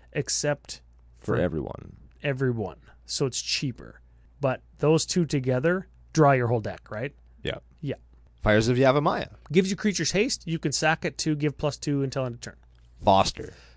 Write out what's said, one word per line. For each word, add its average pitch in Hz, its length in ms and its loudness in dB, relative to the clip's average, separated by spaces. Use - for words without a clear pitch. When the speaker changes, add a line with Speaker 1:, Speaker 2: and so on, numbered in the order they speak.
Speaker 1:
except - 680 -4
Speaker 2:
For - 180 -4
Speaker 1:
for 69 40 0
Speaker 2:
everyone. 80 560 -4
Speaker 1:
everyone. 127 540 -2
So - 220 -2
it's - 160 -4
cheaper. - 580 -6
But 131 220 -2
those 151 260 4
two 175 220 0
together, 135 640 0
draw 147 180 8
your 127 140 2
whole 117 140 0
deck, 104 300 -10
right? 120 240 -8
Speaker 2:
Yeah. - 160 -6
Speaker 1:
Yeah. 139 140 -6
Speaker 2:
Fires 107 260 4
of 123 100 2
Yavimaya. 147 500 2
Speaker 1:
Gives 190 160 4
you 196 80 -4
creatures 175 360 -2
haste. 214 340 -2
You 165 120 -4
can 151 140 -4
sack 160 320 0
it 156 140 -6
to 156 180 -2
give 147 220 -2
plus 147 180 -2
two 143 260 -2
until 131 220 -4
end 120 120 -8
of - 40 -18
turn. - 160 -16
Speaker 2:
Foster. - 480 2